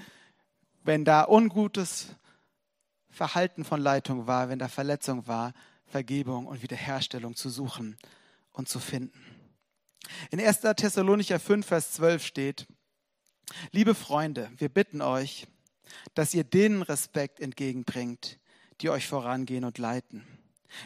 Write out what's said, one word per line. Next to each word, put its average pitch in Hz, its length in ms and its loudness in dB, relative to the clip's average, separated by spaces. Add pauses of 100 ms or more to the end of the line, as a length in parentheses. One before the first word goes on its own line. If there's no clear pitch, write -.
(840)
wenn 156 220 4
da 156 180 8
ungutes 208 840 4 (1000)
Verhalten 175 540 -2
von 151 160 -2
Leitung 135 460 0
war, 127 220 2
wenn 131 100 -6
da 127 80 -4
Verletzung 135 640 -4
war, 117 240 -4 (340)
Vergebung 131 600 -4
und 127 160 -14
Wiederherstellung 123 760 -8
zu - 120 -8
suchen 120 480 -8 (560)
und 131 160 -10
zu 131 120 -6
finden. - 440 -10 (1040)
In 165 100 -4
erster 214 340 4
Thessalonicher 196 640 2
fünf, 202 280 2
Vers 165 260 0
zwölf 165 340 2
steht, 139 400 -6 (1040)
„Liebe 208 240 6
Freunde, 143 640 -2
wir 147 120 -2
bitten 151 320 0
euch, 131 460 -2 (680)
dass 156 200 0
ihr 165 100 2
denen 196 380 4
Respekt 147 560 -4
entgegenbringt, 127 1000 -6 (420)
die 160 100 -2
euch 143 160 -2
vorangehen 127 580 -4
und 123 140 -8
leiten. 120 480 -6 (600)